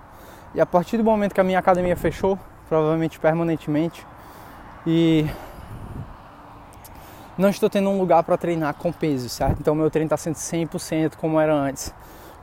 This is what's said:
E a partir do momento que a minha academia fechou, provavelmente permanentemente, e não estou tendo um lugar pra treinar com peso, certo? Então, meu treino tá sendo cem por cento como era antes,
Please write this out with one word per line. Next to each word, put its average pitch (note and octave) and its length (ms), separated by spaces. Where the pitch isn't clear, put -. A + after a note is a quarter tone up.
E - 60
a D#3 40
partir F3+ 320
do A3+ 60
momento G#3 300
que - 80
a - 20
minha F#3 160
academia F3+ 380
fechou, F#3+ 420
provavelmente D#3+ 500
permanentemente, D#3+ 880
e E3 380
não F#3+ 120
estou G3+ 200
tendo G3 200
um G3 100
lugar E3+ 240
pra F3 140
treinar D#3+ 380
com - 160
peso, C#3 360
certo? - 320
Então, D3+ 160
meu D#3 160
treino D#3 180
tá D3+ 60
sendo D3+ 200
cem E3 300
por E3 140
cento D#3+ 380
como D#3+ 200
era D#3 160
antes, C#3 400